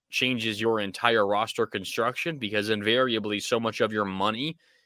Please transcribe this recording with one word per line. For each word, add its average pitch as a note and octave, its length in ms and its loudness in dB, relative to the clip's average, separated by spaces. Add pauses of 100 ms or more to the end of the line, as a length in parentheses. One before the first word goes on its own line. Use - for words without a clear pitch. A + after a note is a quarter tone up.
changes A2+ 520 0
your A2+ 180 2
entire G#2 480 2
roster G#2+ 400 0
construction A#2+ 680 -4
because G#2+ 320 -2
invariably G#2+ 680 2
so A#2 200 0
much A2+ 220 -2
of A2 100 2
your G#2+ 140 0
money A2 520 -2 (280)